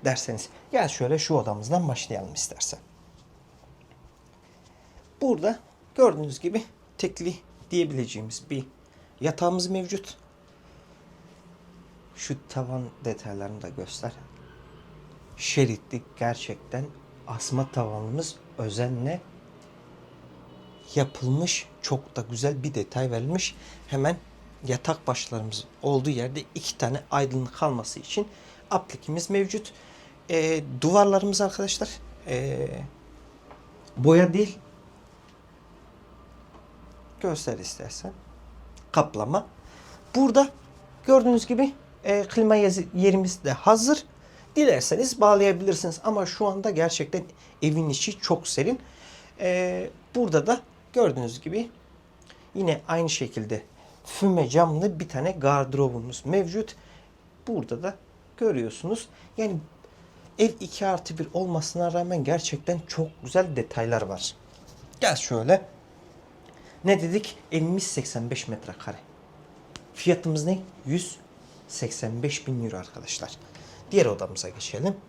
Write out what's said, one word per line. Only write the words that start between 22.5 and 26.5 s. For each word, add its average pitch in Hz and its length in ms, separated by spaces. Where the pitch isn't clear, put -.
bir 143 120
detay 123 360
verilmiş. 135 460
Hemen 139 280
yatak 131 400
başlarımız 110 580
olduğu 139 280
yerde 131 320